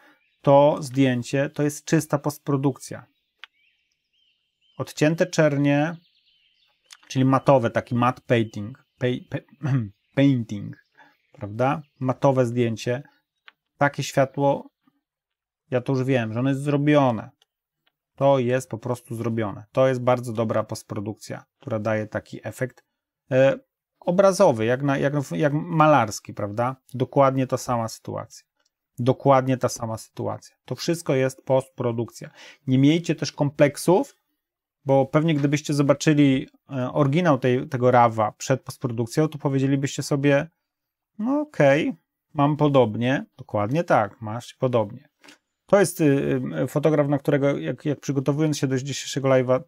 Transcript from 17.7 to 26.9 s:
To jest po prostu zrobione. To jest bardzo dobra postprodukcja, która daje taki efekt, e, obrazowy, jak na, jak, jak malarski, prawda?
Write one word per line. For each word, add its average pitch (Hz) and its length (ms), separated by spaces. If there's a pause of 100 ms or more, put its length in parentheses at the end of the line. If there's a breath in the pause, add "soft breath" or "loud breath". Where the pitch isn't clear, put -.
To 139 220
jest 127 320
po 110 80
prostu 123 360
zrobione. 110 580
To 131 160
jest 127 120
bardzo 123 320
dobra 110 320
postprodukcja, 110 800 (160)
która 113 180
daje 107 280
taki - 420
efekt, - 360 (460)
e, 135 280 (420)
obrazowy, 180 640
jak 127 180
na, 143 160
jak, 143 160 (160)
jak 160 220
malarski, 151 840
prawda? 110 420 (180)